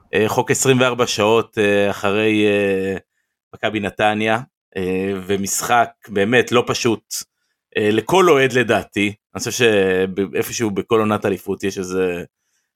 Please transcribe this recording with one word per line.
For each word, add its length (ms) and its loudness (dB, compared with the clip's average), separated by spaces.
אה, 120 2
חוק 240 -2
עשרים 300 2
וארבע 260 2
שעות, 520 0
אה, 320 2
אחרי, 560 0
אה, 500 0
מכבי 260 -4
נתניה, 600 0
אה, 360 -4
ומשחק 640 0
באמת 440 0
לא 140 4
פשוט, 360 -2
אה, 160 2
לכל 360 2
אוהד 240 4
לדעתי. 600 0
אני 40 -12
חושב 120 -8
שאיפשהו 1200 0
בכל 300 0
עונת 260 -2
אליפות 380 -4
יש 140 -4
איזה 460 -4